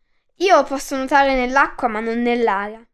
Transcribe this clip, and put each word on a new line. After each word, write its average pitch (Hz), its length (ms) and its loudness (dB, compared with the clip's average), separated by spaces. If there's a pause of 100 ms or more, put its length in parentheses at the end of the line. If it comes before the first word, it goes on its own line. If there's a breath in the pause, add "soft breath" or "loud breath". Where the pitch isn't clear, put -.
(400)
"Io 330 240 4
posso 277 320 -6
nuotare 269 380 2
nell'acqua, 262 540 0
ma 214 120 -6
non 226 200 -4
nell'aria." 226 720 -2